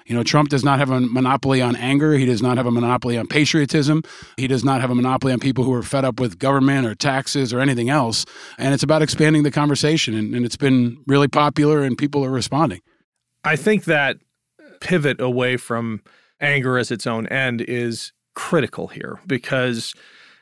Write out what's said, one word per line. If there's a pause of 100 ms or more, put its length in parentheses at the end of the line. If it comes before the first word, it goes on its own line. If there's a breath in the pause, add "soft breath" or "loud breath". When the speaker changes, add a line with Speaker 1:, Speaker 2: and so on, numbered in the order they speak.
Speaker 1:
You
know,
Trump
does
not
have
a
monopoly
on
anger.
He
does
not
have
a
monopoly
on
patriotism. (360 loud breath)
He
does
not
have
a
monopoly
on
people
who
are
fed
up
with
government
or
taxes
or
anything
else. (320 loud breath)
And
it's
about
expanding
the
conversation,
and,
and
it's
been
really
popular,
and
people
are
responding. (640)
Speaker 2:
I
think
that (600)
pivot
away
from (380 soft breath)
anger
as
its
own
end
is (220)
critical
here,
because (480 soft breath)